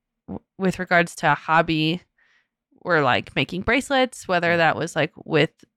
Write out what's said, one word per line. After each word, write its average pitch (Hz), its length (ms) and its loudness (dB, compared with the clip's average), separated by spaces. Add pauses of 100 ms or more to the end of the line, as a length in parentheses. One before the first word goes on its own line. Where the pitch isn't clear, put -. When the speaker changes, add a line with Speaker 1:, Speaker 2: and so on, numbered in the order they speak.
(280)
Speaker 1:
w-, 190 120 -10 (160)
with 190 220 -2
regards 175 380 0
to 156 160 2
a - 20 4
hobby 160 680 0 (840)
were, 170 180 2
like, 120 320 0
making 170 280 -4
bracelets, 262 680 -2
whether 170 240 0
Speaker 2:
Mm. 170 60 0
Speaker 1:
that 160 180 2
was, 143 180 -6
like, 156 220 -2
with 156 340 0 (260)